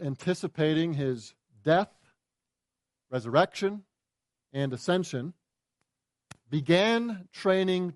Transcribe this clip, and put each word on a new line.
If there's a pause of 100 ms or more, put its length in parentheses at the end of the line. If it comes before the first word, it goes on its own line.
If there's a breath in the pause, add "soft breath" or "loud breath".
anticipating
his (280)
death, (1200)
resurrection, (680)
and
ascension, (1160)
began
training